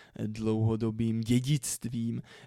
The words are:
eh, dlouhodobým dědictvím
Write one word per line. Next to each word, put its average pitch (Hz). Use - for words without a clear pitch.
eh, 110
dlouhodobým 110
dědictvím 120